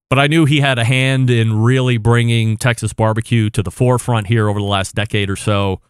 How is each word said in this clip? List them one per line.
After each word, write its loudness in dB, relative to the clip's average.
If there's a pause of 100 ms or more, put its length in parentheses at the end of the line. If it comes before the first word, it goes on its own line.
But 0
I 2
knew 2
he 2
had 0
a 0
hand 0
in 2
really 2
bringing 2
Texas -2
barbecue 0
to -2
the -6
forefront 0
here 0
over -4
the -4
last -4
decade -4
or -4
so. -2